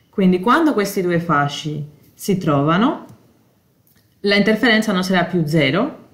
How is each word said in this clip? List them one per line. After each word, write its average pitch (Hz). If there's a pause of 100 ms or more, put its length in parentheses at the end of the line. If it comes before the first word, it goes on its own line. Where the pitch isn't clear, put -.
Quindi 180
quando 262
questi 202
due 175
fasci 147 (280)
si 190
trovano, 165 (1160)
la 202
interferenza 214
non 185
sarà 185
più 175
zero, 160